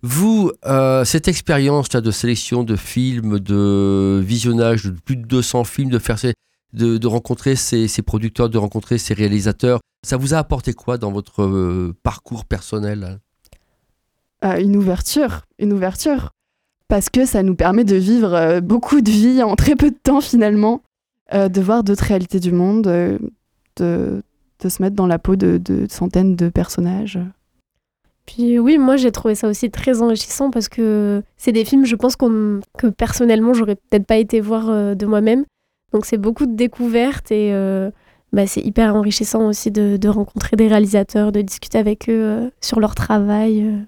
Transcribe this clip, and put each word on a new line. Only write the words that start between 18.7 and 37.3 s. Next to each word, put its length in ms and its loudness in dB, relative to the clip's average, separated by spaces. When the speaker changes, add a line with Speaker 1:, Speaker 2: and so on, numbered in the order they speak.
Speaker 2:
de 100 2
vie 340 4
en 100 0
très 220 2
peu 160 4
de 40 -10
temps 240 2
finalement, 640 2
euh, 160 2
de 120 0
voir 240 2
d'autres 180 0
réalités 380 0
du 100 -2
monde, 380 2
euh, 280 0
de, 480 -4
de 100 -6
se 140 -4
mettre 140 -2
dans 100 0
la 140 0
peau 160 0
de, 220 2
de 300 -2
centaines 460 0
de 140 0
personnages. 720 -4
Speaker 3:
Puis 320 0
oui, 180 4
moi 200 4
j'ai 160 2
trouvé 240 -2
ça 100 -4
aussi 240 -2
très 320 0
enrichissant 480 -2
parce 180 -4
que 540 0
c'est 160 -2
des 120 2
films, 200 4
je 100 0
pense, 220 0
qu'on, 420 0
que 120 0
personnellement 640 2
j'aurais 220 0
peut-être 300 -2
pas 100 2
été 240 2
voir, 280 -2
euh, 280 0
de 100 -4
moi-même. 380 2
Donc 140 -2
c'est 120 -2
beaucoup 280 -2
de 100 -2
découvertes 760 -2